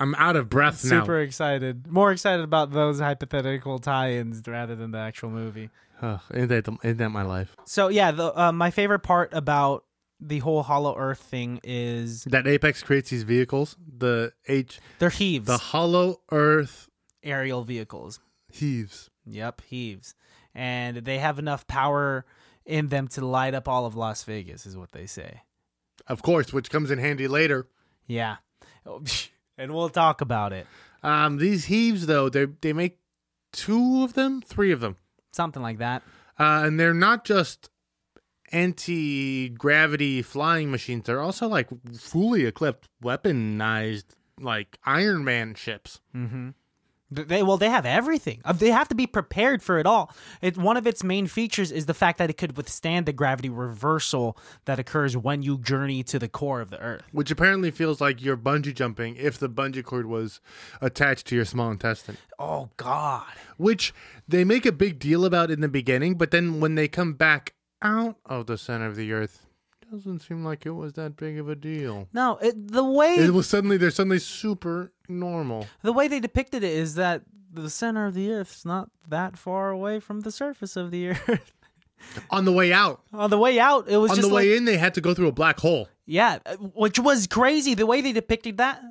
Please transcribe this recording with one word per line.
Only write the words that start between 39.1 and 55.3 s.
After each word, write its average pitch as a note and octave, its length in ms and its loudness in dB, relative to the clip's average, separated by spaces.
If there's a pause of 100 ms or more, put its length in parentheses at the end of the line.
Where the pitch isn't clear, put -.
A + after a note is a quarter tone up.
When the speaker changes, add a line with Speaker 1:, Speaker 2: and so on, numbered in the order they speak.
Speaker 1:
flying D3+ 480 0
machines. A#2+ 360 -4
They're B2 140 -2
also, F#3+ 280 -4
like, E3 200 0 (300)
fully G3 460 2
equipped, B2+ 440 -4 (140)
weaponized, A2 1040 -2 (360)
like, A2+ 440 -6
Iron E3 400 0
Man A#2 300 -2
ships. - 460 -12 (140)
Speaker 2:
Mm-hmm. B2 360 -8 (640)
Th-, D3 140 -8
they, F#3+ 140 2
well, G3 140 4
they G#3 140 4
have A#3+ 160 2
everything. F#3 580 0
Uh, D#3+ 80 2
they G#3 180 4
have B3+ 180 4
to - 60 -4
be B3 120 2
prepared A3 560 0
for F3 160 2
it D#3 80 2
all. G#3 260 2 (300)
It, F3+ 160 0
one G#3 180 2
of A#3 100 -2
its A3+ 180 -2
main F#3 240 0
features G#3 420 -2
is D3+ 160 -4
the D#3+ 80 0
fact E3+ 240 2
that E3+ 120 0
it D3 60 -8
could C#3+ 200 -6
withstand E3 500 -4
the D3 60 -2
gravity C3 360 -2
reversal B2 880 -2 (280)
that C3+ 140 -4
occurs C3 380 -2
when C#3 260 -2